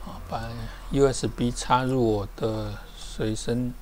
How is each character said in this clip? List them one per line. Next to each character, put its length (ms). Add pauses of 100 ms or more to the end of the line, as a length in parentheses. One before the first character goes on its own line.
啊， 140 (100)
把 220 (400)
U 160
S 220
B 240
插 320
入 200
我 320
的 440 (180)
随 380
身 360 (100)